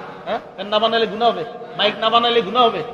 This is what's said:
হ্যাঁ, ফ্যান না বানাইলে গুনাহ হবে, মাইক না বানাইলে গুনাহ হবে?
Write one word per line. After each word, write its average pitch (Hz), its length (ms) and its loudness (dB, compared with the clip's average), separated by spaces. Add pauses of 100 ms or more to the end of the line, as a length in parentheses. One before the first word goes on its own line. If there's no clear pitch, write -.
(240)
হ্যাঁ, 202 140 -4 (160)
ফ্যান 190 120 -10
না 208 120 0
বানাইলে 226 280 2
গুনাহ 220 220 0
হবে, 180 160 0 (320)
মাইক 202 220 2
না 226 120 0
বানাইলে 233 300 4
গুনাহ 226 240 2
হবে? 202 180 2 (120)